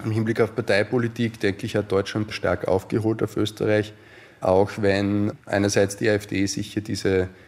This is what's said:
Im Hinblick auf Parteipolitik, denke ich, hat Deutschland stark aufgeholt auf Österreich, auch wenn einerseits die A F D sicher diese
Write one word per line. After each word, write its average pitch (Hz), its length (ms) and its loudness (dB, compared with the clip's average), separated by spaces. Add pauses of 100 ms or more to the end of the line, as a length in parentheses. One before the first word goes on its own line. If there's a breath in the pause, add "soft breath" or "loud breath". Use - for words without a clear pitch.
Im 113 80 -2
Hinblick 113 300 0
auf 107 140 2
Parteipolitik, 113 840 0
denke 101 280 -2
ich, - 80 -6
hat 104 160 -2
Deutschland 107 420 0
stark - 340 -2
aufgeholt 110 560 0
auf 104 140 -4
Österreich, 104 560 0 (480 loud breath)
auch 95 360 4
wenn 101 540 2 (140)
einerseits 101 500 2
die 113 140 0
A 104 40 4
F 101 120 -2
D 98 220 -2
sicher 104 340 -6
diese 95 480 0 (180 loud breath)